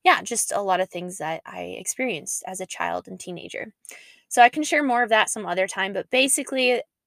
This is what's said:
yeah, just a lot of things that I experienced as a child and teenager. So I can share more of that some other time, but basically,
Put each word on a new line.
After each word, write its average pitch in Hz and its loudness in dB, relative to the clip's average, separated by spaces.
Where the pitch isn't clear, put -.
yeah, 349 6
just - -4
a 202 0
lot 185 2
of 185 -2
things 180 -10
that 160 -6
I 180 -10
experienced - -4
as 185 -10
a 185 -6
child 175 -4
and 185 -12
teenager. - -12
So - 6
I 240 12
can 302 0
share 294 0
more 247 2
of 220 0
that 214 4
some 214 -6
other 185 0
time, 190 -4
but - -6
basically, 262 2